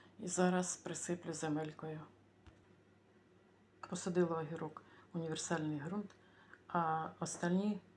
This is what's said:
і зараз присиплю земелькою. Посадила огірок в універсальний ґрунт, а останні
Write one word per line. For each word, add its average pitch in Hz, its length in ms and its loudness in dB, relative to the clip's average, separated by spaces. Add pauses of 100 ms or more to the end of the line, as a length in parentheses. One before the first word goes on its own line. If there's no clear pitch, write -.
(180)
і 180 100 -6
зараз 180 480 4
присиплю 165 560 -4
земелькою. 156 680 -2 (1900)
Посадила 170 500 2
огірок 156 420 -6 (300)
в 175 60 -2
універсальний 156 640 0
ґрунт, 196 360 -6 (520)
а 160 400 2 (120)
останні 185 600 2 (160)